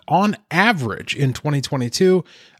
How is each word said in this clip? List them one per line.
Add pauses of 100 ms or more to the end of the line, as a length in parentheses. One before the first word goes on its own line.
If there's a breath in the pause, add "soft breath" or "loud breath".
on (140)
average
in
twenty
twenty-two, (360 loud breath)